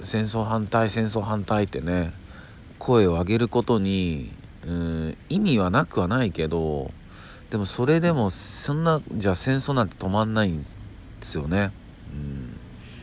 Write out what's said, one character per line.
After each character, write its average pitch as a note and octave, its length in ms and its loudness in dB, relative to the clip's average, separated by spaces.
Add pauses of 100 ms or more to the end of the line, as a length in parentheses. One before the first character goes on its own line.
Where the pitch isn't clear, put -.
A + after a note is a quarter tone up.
戦 A2 240 -2
争 A2 180 -2
反 A2 240 -2
対、 A2+ 240 2
戦 A2+ 140 0
争 G#2+ 160 -2
反 G#2 220 -2
対 G#2+ 200 2
っ G2 40 0
て C2 140 -6
ね、 E2+ 320 0 (640)
声 A2+ 300 6
を F2 60 6
上 E2+ 100 2
げ G#2+ 160 2
る A#2 80 2
こ A#2+ 160 2
と A#2 160 4
に、 F2+ 520 0 (360)
う E2+ 40 -4
ん、 E2 460 -2 (120)
意 F3 100 0
味 F#3 180 4
は F2+ 140 4
な C#3+ 160 2
く - 120 -4
は F2+ 80 2
な B2 160 2
い G2+ 80 0
け D#2+ 160 -2
ど、 D#2 440 -2 (580)
で A#2 80 -2
も G2+ 80 -2
そ B2 220 -2
れ D#3+ 120 6
で E3+ 140 4
も A#2 160 2
そ - 440 -4
ん D#3 100 0
な、 D#3+ 180 4 (100)
じ G2+ 160 0
ゃ G2 40 6
あ F#2 40 4
戦 C3 200 2
争 C3+ 180 0
な B2 120 4
ん F2 40 -2
て - 80 -16
止 F2 100 -4
ま G2+ 160 2
ん A2 120 -2
な A2 100 4
い F#2 60 2
ん D#2 100 -4
で C2+ 60 -10 (540)
す - 120 -8
よ D2 140 -4
ね。 G2 240 2 (1300)